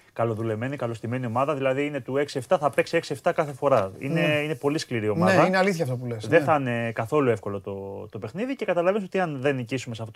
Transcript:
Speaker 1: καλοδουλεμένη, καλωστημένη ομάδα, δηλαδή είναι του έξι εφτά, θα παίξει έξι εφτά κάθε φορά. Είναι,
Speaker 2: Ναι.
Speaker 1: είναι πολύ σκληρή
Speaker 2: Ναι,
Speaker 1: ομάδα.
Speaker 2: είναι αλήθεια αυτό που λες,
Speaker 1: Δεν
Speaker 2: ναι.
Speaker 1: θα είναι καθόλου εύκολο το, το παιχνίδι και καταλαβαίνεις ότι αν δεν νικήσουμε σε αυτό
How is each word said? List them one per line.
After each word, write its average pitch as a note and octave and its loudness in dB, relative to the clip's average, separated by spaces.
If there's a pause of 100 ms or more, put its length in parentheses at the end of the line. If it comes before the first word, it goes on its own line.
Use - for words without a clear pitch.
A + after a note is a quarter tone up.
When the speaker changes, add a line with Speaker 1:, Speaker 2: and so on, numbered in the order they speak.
(140)
Speaker 1:
καλοδουλεμένη, A2+ -2
καλωστημένη A#2+ -4
ομάδα, B2+ 0
δηλαδή C3+ 0
είναι D3 -4
του C3 -4
έξι C#3+ -2
εφτά, C#3 2
θα D3 0
παίξει E3 0
έξι E3 -2
εφτά E3+ 0
κάθε D3+ -2
φορά. B2 2
Είναι, D#3 0
Speaker 2:
Ναι. D3+ 2
Speaker 1:
είναι D3+ -2
πολύ D3 0
σκληρή A#2 -2
Speaker 2:
Ναι, G#2+ 2
Speaker 1:
ομάδα. F3 4
Speaker 2:
είναι F#3 2
αλήθεια F#3 2
αυτό C3 -2
που B2 -8
λες, A#2 -6
Speaker 1:
Δεν D#3+ 6
Speaker 2:
ναι. D#3 4
Speaker 1:
θα E3 4
είναι A#2 0
καθόλου B2 2
εύκολο G#2 -2
το, G2 -10
το A2 -12
παιχνίδι F#3+ -6
και A3+ -6
καταλαβαίνεις F#3 0
ότι F#3+ -2
αν D#3+ -2
δεν C#3 2
νικήσουμε B2 -6
σε A#2 -10
αυτό A2 -10